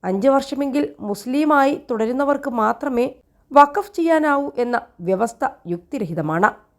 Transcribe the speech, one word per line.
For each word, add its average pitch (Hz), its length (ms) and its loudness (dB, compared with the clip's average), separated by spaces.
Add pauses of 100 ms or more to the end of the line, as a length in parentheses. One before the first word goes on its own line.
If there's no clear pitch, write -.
അഞ്ച് 196 240 0
വർഷമെങ്കിൽ 277 720 -2
മുസ്ലിമായി 277 800 0 (100)
തുടരുന്നവർക്ക് 262 600 -2
മാത്രമേ 240 640 -2 (380)
വഖഫ് 285 400 4
ചെയ്യാനാവൂ 302 680 0
എന്ന 240 220 0 (200)
വ്യവസ്ഥ 185 480 -2 (180)
യുക്തിരഹിതമാണ്. 170 840 -2 (280)